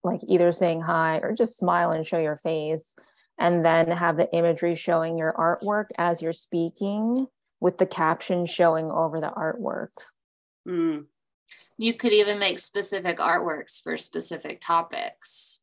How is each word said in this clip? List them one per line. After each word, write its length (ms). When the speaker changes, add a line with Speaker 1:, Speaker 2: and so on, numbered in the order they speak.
Speaker 1:
like, 240
either 240
saying 300
hi 420
or 100
just 240
smile 360
and 120
show 140
your 180
face, 600
and 260
then 260
have 260
the 180
imagery 400
showing 420
your 160
artwork 540
as 240
you're 120
speaking 920
with 180
the 80
caption 580
showing 460
over 300
the 100
artwork. 600
Speaker 2:
Mm. 360
Speaker 3:
You 160
could 180
even 280
make 180
specific 600
artworks 640
for 160
specific 640
topics. 1040